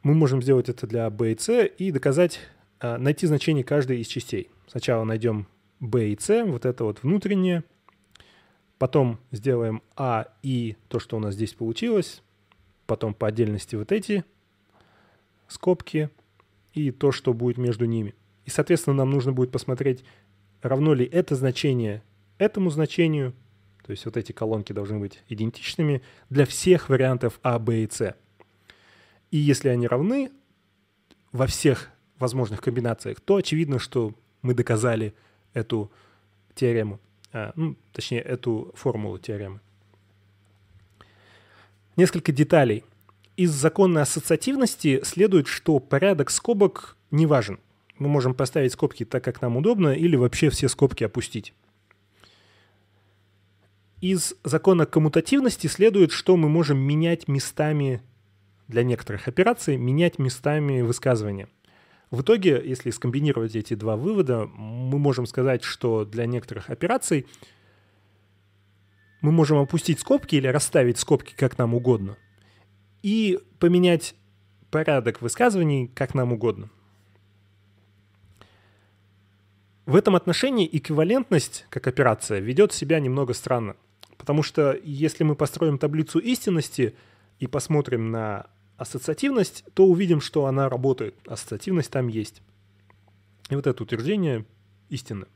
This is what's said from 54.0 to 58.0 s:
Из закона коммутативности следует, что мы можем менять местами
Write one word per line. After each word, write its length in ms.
Из 320
закона 420
коммутативности 840
следует, 440
что 240
мы 140
можем 300
менять 480
местами 720